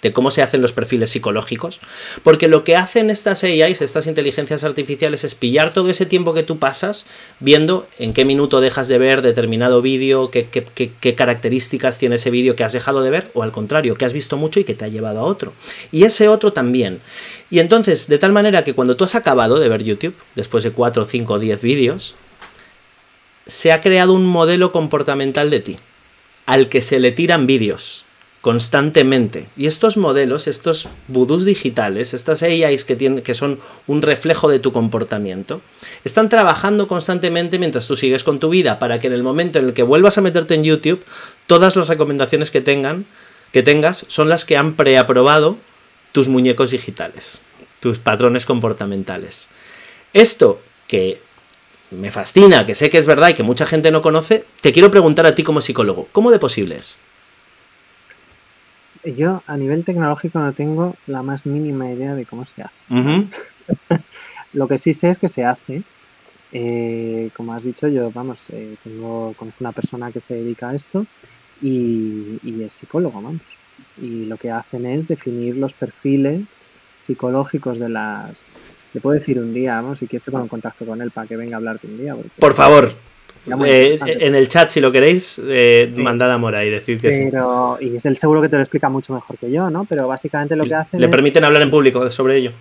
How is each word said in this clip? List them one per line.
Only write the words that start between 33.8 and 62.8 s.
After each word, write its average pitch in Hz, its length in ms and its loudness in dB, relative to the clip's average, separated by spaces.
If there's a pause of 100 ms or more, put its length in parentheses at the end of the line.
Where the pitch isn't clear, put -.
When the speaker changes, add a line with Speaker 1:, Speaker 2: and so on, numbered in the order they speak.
Speaker 1:
un 147 140 0
reflejo 151 460 0
de 135 120 2
tu 131 120 -2
comportamiento, 107 880 -4 (440)
están 220 240 2
trabajando 202 580 2
constantemente 175 720 -2
mientras 160 300 -4
tú 139 80 -2
sigues 131 280 0
con 143 140 0
tu 156 100 -2
vida, 160 300 2
para 117 220 -2
que 127 80 -2
en 127 40 -2
el 123 120 -2
momento 160 340 -2
en 131 80 0
el 123 80 -2
que 127 80 0
vuelvas 160 360 4
a - 40 2
meterte 170 320 0
en 156 100 0
YouTube, 156 400 0 (440)
todas 185 280 6
las 165 120 0
recomendaciones 147 640 0
que - 80 2
tengan, 139 460 -2 (460)
que 127 120 4
tengas 151 440 2
son 156 200 0
las 165 160 2
que 156 120 2
han 156 200 0
preaprobado 135 840 4 (540)
tus 131 160 2
muñecos 127 440 2
digitales, - 680 -10 (380)
tus 117 200 -2
patrones 120 480 0
comportamentales. 98 1040 -6 (640)
Esto 196 480 4 (280)
que 95 320 -2 (720)
me 95 180 -12
fascina, 160 560 6
que 107 80 -4
sé 147 160 2
que 170 80 6
es 147 80 4
verdad 151 220 6
y 160 60 4
que 127 100 -2
mucha 123 220 0
gente 160 260 2
no 156 100 2
conoce, 160 420 2 (160)
te 143 120 4
quiero 190 180 8
preguntar 165 360 6
a 151 100 6
ti 180 80 -2
como 151 160 0
psicólogo, 101 500 -2
¿cómo 226 220 2
de 214 80 -2
posible 98 360 -4
es? - 220 -14 (2000)
Speaker 2:
Yo 160 420 -4
a 147 100 -10
nivel 143 280 -4
tecnológico 165 560 -4
no 143 120 -2
tengo 156 420 -4 (120)
la 135 160 -8
más 135 240 -10
mínima 143 440 -6
idea 135 240 -8
de 127 120 -10
cómo 120 180 -14
se - 180 -20
hace. - 120 -20 (160)